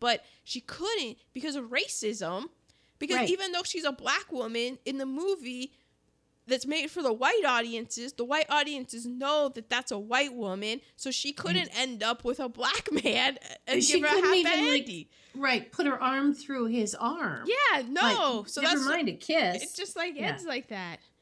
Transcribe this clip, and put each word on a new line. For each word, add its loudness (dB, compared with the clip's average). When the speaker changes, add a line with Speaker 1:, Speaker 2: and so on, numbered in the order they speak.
Speaker 1:
But 2
she -8
couldn't -4
because -6
of -6
racism. -4
Because 0
Speaker 2:
Right. 2
Speaker 1:
even 0
though -2
she's -6
a 0
black -2
woman -2
in -4
the -2
movie -4
that's 0
made -2
for -6
the 2
white 2
audiences, -2
the -4
white 0
audiences -2
know 0
that -12
that's -2
a -4
white 0
woman. -4
So -6
she -4
couldn't 0
Speaker 2:
Mm. -8
Speaker 1:
end -2
up 0
with -2
a -2
black -2
<laughs> 0
man 2
and 4
Speaker 2:
She 6
Speaker 1:
give -
her 2
a 6
Speaker 2:
couldn't 6
Speaker 1:
half 8
Speaker 2:
even, 6
Speaker 1:
a 4
Speaker 2:
like, 4
Speaker 1:
handy. -6
Speaker 2:
right, 0
put 0
her 2
arm 4
through -2
his 0
arm. -2
Speaker 1:
Yeah, 4
no. 2
Speaker 2:
Like, -10
Speaker 1:
So -4
Speaker 2:
never 4
Speaker 1:
that's 0
Speaker 2:
mind 2
a -6
kiss. 0
Speaker 1:
it -10
just, -8
like, -4
Speaker 2:
Yeah. -4
Speaker 1:
ends -8
like -6
that. -10